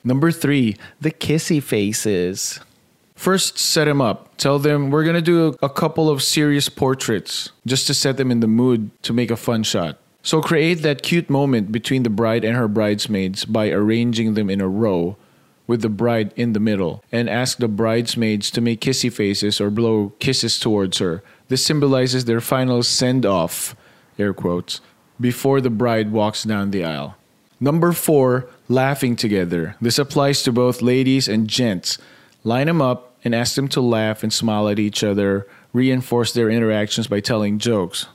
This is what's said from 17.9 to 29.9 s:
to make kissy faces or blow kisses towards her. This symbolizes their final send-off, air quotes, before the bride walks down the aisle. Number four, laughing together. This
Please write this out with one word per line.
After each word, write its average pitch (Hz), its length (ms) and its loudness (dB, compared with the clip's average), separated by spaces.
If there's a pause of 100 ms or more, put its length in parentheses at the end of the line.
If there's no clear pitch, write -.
to 120 80 -2
make 117 200 0
kissy 131 300 -2
faces 104 500 -2
or 101 80 0
blow 107 520 0
kisses 127 400 -2
towards 101 380 0
her. 90 260 -2 (240)
This 131 160 -2
symbolizes 131 640 2
their 117 140 2
final 127 440 0
send-off, 110 920 0 (420)
air 101 160 -2
quotes, 90 480 -4 (400)
before 135 400 2
the 123 100 0
bride 110 420 0
walks 107 320 0
down 101 260 -2
the 95 140 -2
aisle. 71 320 -8 (420)
Number 160 320 2
four, 131 560 2 (220)
laughing 131 480 2
together. 90 640 -2
This 117 180 0